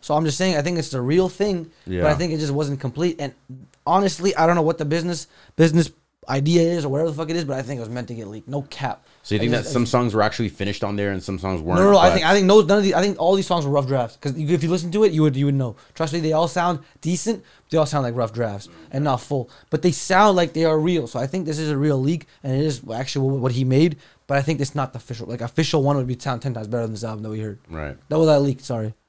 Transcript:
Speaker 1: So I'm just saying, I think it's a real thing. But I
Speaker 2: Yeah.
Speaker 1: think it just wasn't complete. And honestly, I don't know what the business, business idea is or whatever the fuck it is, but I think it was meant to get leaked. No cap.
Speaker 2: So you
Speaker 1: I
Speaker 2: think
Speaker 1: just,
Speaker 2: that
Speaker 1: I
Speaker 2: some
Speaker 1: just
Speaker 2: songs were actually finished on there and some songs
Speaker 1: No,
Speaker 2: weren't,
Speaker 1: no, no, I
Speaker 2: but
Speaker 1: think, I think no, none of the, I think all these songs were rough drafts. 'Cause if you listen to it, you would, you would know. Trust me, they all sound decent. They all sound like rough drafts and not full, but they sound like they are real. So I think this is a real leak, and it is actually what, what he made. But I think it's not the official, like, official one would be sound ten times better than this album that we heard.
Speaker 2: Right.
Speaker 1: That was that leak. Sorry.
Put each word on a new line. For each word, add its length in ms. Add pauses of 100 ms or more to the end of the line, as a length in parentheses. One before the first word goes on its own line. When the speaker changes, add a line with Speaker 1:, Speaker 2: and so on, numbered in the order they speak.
Speaker 1:
So 140
I'm 100
just 140
saying, 180
I 60
think 160
it's 160
a 60
real 280
thing. 420 (160)
But 80
I 40 (120)
Speaker 2:
Yeah. 40
Speaker 1:
think 180
it 60
just 140
wasn't 280
complete. 400
And 120 (540)
honestly, 480
I 120
don't 100
know 60
what 160
the 60
business, 420 (300)
business 340 (380)
idea 340
is 220
or 40
whatever 220
the 60
fuck 140
it 60
is, 80
but 120
I 60
think 160
it 40
was 60
meant 200
to 60
get 120
leaked. 220
No 140
cap. 440 (160)
Speaker 2:
So 120
you 40
Speaker 1:
I 40
Speaker 2:
think 100
Speaker 1:
just, 120
Speaker 2:
that 60
Speaker 1:
I 20
Speaker 2:
some 100
Speaker 1:
just 100
Speaker 2:
songs 220
were 80
actually 260
finished 340
on 140
there 160
and 100
some 160
songs 220
Speaker 1:
No, 80
Speaker 2:
weren't, 120
Speaker 1:
no, 120
no, 60
I 100
Speaker 2:
but 60
Speaker 1:
think, 120
I 80
think 120
no, 160
none 160
of 60
the, 120
I 40
think 200
all 160
these 100
songs 180
were 60
rough 160
drafts. 340
'Cause 160
if 260
you 60
listen 240
to 120
it, 80
you 100
would, 140
you 100
would 80
know. 220 (180)
Trust 180
me, 80
they 120
all 160
sound 320 (200)
decent. 440 (260)
They 80
all 80
sound 180
like 120
rough 160
drafts 360 (220)
and 140
not 160
full, 300 (200)
but 120
they 100
sound 440
like 160
they 120
are 140
real. 280
So 140
I 80
think 180
this 140
is 100
a 60
real 240
leak, 260 (160)
and 100
it 120
is 160 (120)
actually 380
what, 100
what 120
he 120
made. 320 (300)
But 120
I 40
think 180
it's 140
not 180
the 60
official, 300
like, 120
official 440
one 120
would 120
be 100
sound 240
ten 120
times 120
better 180
than 80
this 120
album 180
that 80
we 100
heard. 200 (100)
Speaker 2:
Right. 260 (120)
Speaker 1:
That 100
was 80
that 140
leak. 200
Sorry. 340 (140)